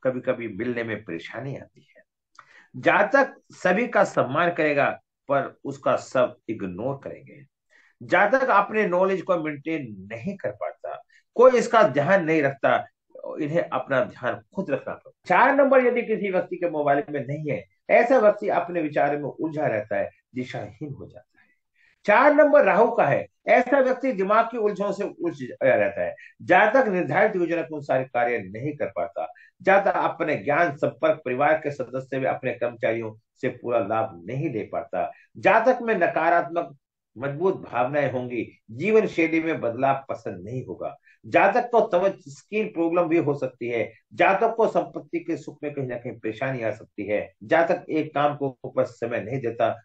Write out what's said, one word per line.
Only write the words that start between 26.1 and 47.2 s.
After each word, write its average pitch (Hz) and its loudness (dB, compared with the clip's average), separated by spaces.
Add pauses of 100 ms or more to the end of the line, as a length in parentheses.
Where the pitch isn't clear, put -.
जातक 214 4
निर्धारित 180 0
योजना 165 -2
के 156 -10
अनुसार 139 -2
कार्य 120 -2
नहीं 110 -8
कर - -4
पाता। - -8 (300)
जातक 190 4
अपने 156 -2
ज्ञान, 143 0
संपर्क, 156 0
परिवार 147 0
के 147 -6
सदस्य 131 -8
व 127 -2
अपने - -4
कर्मचारियों 113 -4 (260)
से 131 -2
पूरा 120 -4
लाभ 110 -4
नहीं 139 -6
ले 107 -4
पाता। 87 -6 (240)
जातक 226 4
में 226 0
नकारात्मक 170 0 (420)
मजबूत 143 -2
भावनाएं 131 -2
होंगी, 123 -6
जीवन 196 2
शैली 160 0
में 160 -4
बदलाव 127 0
पसंद 95 -10
नहीं 120 -10
होगा। 85 -10 (300)
जातक 196 2
को 226 4
त्वचा - 0
स्किन 202 -8
problem 170 0
भी 165 0
हो 139 0
सकती 127 -8
है। 117 -4 (220)
जातक 190 2
को 220 4
संपत्ति 160 -4
के 165 -6
सुख 143 -16
में 147 -8
कहीं 135 -6
ना 120 -8
कहीं 117 -10
परेशानी 120 -6
आ 110 -2
सकती - -10
है। 101 -4 (100)